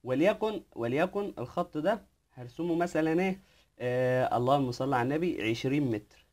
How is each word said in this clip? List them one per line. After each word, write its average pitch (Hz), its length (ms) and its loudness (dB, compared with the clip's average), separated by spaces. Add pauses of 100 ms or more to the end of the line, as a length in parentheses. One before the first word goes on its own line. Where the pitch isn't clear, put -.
وليكن، 190 580 2 (140)
وليكن 170 600 -2
الخط 156 400 -6
ده 190 240 0 (320)
هرسمه 165 400 -6
مثلًا 165 460 0
ايه، 190 200 0 (380)
آه، 127 580 2
اللهم 131 360 2
صل 135 220 -2
على 120 80 2
النبي، 143 480 0
عشرين 131 400 0
متر. - 420 -6